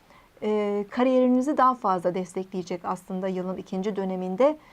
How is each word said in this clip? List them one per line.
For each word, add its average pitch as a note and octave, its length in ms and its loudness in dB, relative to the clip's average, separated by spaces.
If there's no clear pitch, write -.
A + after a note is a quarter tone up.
Ee, G#3 480 0
kariyerinizi B3+ 680 2
daha B3+ 180 4
fazla F#3 400 0
destekleyecek F#3 680 -6
aslında F#3 440 -6
yılın F#3 280 -4
ikinci F#3+ 400 -4
döneminde. F#3+ 600 0